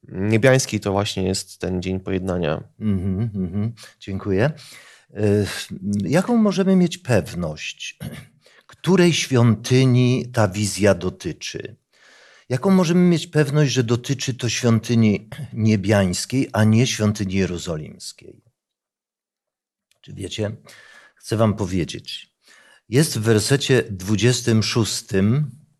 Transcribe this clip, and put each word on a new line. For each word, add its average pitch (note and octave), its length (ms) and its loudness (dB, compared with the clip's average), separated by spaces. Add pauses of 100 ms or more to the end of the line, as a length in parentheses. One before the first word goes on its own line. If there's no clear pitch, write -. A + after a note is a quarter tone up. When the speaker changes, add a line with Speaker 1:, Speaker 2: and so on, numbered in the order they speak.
Speaker 1:
niebiańskiej A2 720 2
to G2+ 120 -2
właśnie G2 320 -2
jest F#2+ 340 -4
ten F#2 240 -4
dzień F#2 180 -4
pojednania. F2+ 640 -4 (160)
Speaker 2:
Mhm, G2 560 -2
mhm. G2+ 380 -4 (260)
Dziękuję. G2+ 520 -2 (640)
E, G#2 320 2 (580)
jaką F#3 340 0
możemy F#3+ 380 2
mieć F3 220 2
pewność, - 1000 -4 (280)
<clears throat> - 400 -20
której F3 460 2
świątyni B2 1200 2
ta G#2+ 140 2
wizja G2 460 0
dotyczy? - 840 -8 (760)
Jaką B2+ 200 -2
możemy F3+ 320 4
mieć E3+ 260 2
pewność, D3 440 2
że B2 120 2
dotyczy A#2+ 500 -2
to A#2 160 -4
świątyni A2+ 800 2 (100)
<clears throat> - 140 -14
niebiańskiej, G#2+ 1000 0
a G#2+ 100 2
nie A2 240 4
świątyni G#2 460 -2
jerozolimskiej? E2+ 1120 -6 (1600)
Czy - 120 -20
wiecie? G2 420 -8 (600)
Chcę - 220 -6
wam G#2+ 180 2
powiedzieć. - 760 -8 (560)
Jest C#3 300 0
w - 20 -4
wersecie A2+ 680 2
dwudziestym G#2+ 720 0
szóstym A2 880 0 (280)